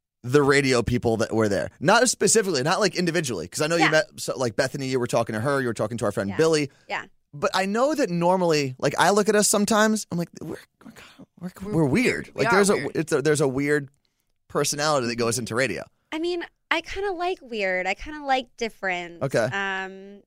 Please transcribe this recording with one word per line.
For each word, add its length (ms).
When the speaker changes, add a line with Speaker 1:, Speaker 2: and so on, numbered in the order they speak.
Speaker 1:
the 200
radio 400
people 360
that 160
were 140
there? 300
Not 300
specifically, 540
not, 180
like, 160
individually, 520
'cause 120
I 80
know 80
you 80
Speaker 2:
Yeah. 60
Speaker 1:
met, 160
so, 200
like, 200
Bethany, 300
you 120
were 80
talking 280
to 60
her, 200
you 80
were 60
talking 240
to 60
our 80
friend 180
Speaker 2:
Yeah. 60
Speaker 1:
Billy. 340
Speaker 2:
Yeah. 160
Speaker 1:
But 220
I 120
know 280
that 160
normally, 680
like, 200
I 120
look 180
at 80
us 120
sometimes, 600
I'm 80
like, 120
"We're, 160
we're 80
kinda, 340
we're, 120
Speaker 3:
We're 100
Speaker 1:
we're 120
weird." 80
Speaker 3:
weird. 420
We 100
Speaker 1:
Like, 80
Speaker 3:
are 40
Speaker 1:
there's 140
a, 60
Speaker 3:
weird. 200
Speaker 1:
it's 160
a, 100
there's 200
a 60
weird 420
personality 600
that 80
goes 220
into 160
radio. 300
Speaker 2:
I 60
mean, 260
I 100
kinda 320
like 300
weird. 440
I 80
kinda 300
like 320
different. 640
Speaker 1:
Okay. 300
Speaker 2:
Um, 760